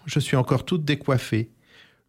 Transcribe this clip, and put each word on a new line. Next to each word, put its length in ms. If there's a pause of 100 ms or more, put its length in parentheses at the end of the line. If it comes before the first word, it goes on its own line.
je 140
suis 160
encore 300
toute 180
décoiffée. » 680 (600)